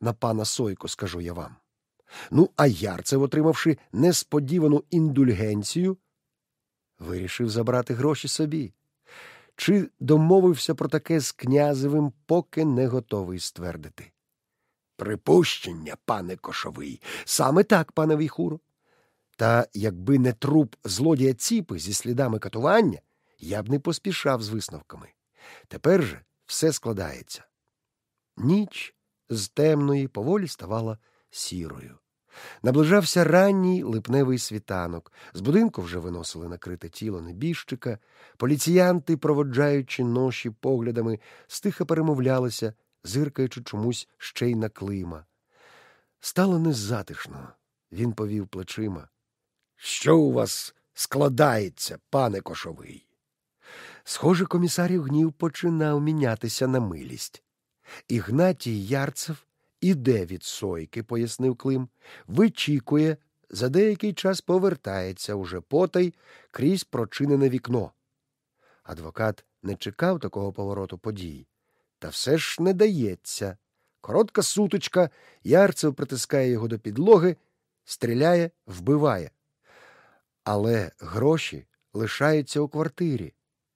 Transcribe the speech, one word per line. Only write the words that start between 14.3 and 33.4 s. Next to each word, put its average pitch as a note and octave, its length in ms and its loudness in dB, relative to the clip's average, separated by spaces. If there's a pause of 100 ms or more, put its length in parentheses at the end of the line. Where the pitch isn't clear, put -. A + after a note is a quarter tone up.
Припущення, G2 1080 0
пане F#2 320 -4
Кошовий. - 640 -10 (220)
Саме C#3+ 400 2
так, F3 280 2
пане D#3 240 2
Віхуро. D#3+ 440 -4 (760)
Та A#2 380 4
якби G2+ 440 0
не B2+ 140 2
труп C#3 520 0
злодія C3 500 2
Ціпи E3 440 -2
зі F2+ 160 -6
слідами A#2+ 440 -2
катування, D3 640 2 (380)
я F#2+ 240 -6
б G#2+ 60 -8
не C#3 100 0
поспішав C#3+ 640 -2
з G#2 60 -8
висновками. G2 600 -10 (600)
Тепер F3 340 2
же F2+ 180 -6 (260)
все - 260 0
складається. F#2+ 720 -8 (920)
Ніч F3+ 580 -2 (340)
з G#2+ 200 -6
темної C#3+ 600 2
поволі D#3 400 -2
ставала A2 500 -6 (320)
сірою. D2+ 680 -10 (640)
Наближався D#3 640 4
ранній F#3 580 4